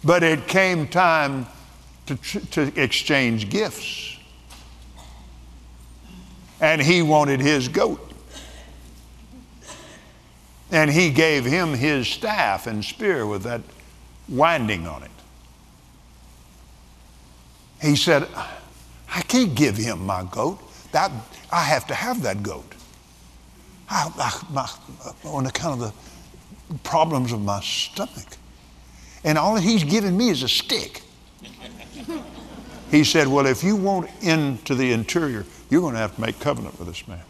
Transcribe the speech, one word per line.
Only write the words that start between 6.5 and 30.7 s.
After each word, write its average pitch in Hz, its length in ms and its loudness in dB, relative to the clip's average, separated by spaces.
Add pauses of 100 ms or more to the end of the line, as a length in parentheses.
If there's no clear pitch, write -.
And 156 220 4
he 170 220 6
wanted 147 360 4
his 139 280 2
goat. - 380 0 (2750)
And 156 180 6
he 165 220 6
gave 147 340 4
him 160 280 2
his 135 340 0
staff 165 580 -2
and 107 180 -6
spear 151 440 -2
with 101 160 -4
that 117 180 -6 (680)
winding 120 600 0
on 69 160 -12
it. - 80 -20 (2750)
He 147 140 4
said, 147 320 4 (840)
"I 277 120 -4
can't 240 340 2
give 110 220 2
him 104 280 -4
my 95 240 -4
goat. 147 300 -4 (320)
That, 160 200 0 (400)
I 170 120 0
have 139 240 0
to 131 80 -4
have 233 280 -4
that 101 200 -2
goat." 80 320 -10 (1120)
I, 165 280 -2
I, 123 340 -4
my, 135 180 -4 (560)
on 143 200 -4
account 131 360 -4
of 107 120 -6 (760)
the 143 100 -10
problems 151 520 0
of 107 100 -4
my 101 200 -2
stomach. - 760 -6 (840)
And 151 140 2
all 190 180 2
he's 202 280 4
given 185 320 2
me 233 140 2
is 131 140 0
a 120 60 -2
stick. - 520 -4 (1900)